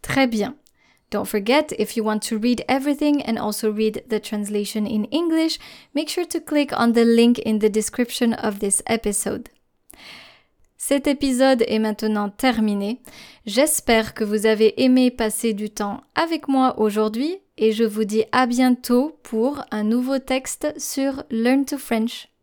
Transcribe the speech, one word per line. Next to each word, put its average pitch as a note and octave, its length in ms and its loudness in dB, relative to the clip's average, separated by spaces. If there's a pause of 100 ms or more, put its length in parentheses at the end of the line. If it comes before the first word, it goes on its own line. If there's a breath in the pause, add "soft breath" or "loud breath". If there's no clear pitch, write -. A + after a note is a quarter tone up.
Très C4+ 240 2
bien. G#3+ 280 -2 (560)
Don't G3+ 140 -4
forget, B3 520 0
if G#3+ 200 -2
you G#3+ 80 -2
want G#3+ 180 -2
to A3 140 -4
read A3+ 320 0
everything C#4+ 520 0
and A3 160 -2
also G#3 320 -2
read G#3+ 380 -2
the G#3+ 120 -2
translation G#3 680 -4
in G#3+ 240 -2
English, D#4+ 480 0 (340 loud breath)
make D#4 160 -4
sure F4+ 160 -4
to E4 140 -6
click D4 340 -2
on A#3 200 2
the A#3 100 4
link A#3 360 6
in G#3+ 200 -2
the G#3+ 100 4
description A3+ 640 -2
of G3+ 260 -4
this G#3 280 -2
episode. A3+ 600 -4 (1300 loud breath)
Cet C#4 280 0
épisode C4+ 640 2
est A3 120 0
maintenant G#3+ 500 -2
terminé. G#3+ 720 0 (440 loud breath)
J'espère A3+ 680 2
que A3+ 100 -4
vous G#3 220 -2
avez A3 360 4
aimé B3+ 300 6
passer A3+ 420 -2
du G#3 160 -6
temps G3+ 320 -8 (140)
avec E4 320 -2
moi C4 320 2
aujourd'hui A3 600 0 (180)
et A3 160 2
je A3+ 100 0
vous G#3+ 220 0
dis G#3+ 260 0
à B3+ 160 2
bientôt B3 720 2
pour B3+ 480 -2
un G#3+ 140 -4
nouveau B3 340 0
texte C4 640 -4
sur C4+ 500 -4
Learn B3 360 2
to C#4+ 120 -8
French. A#3 520 -4 (140)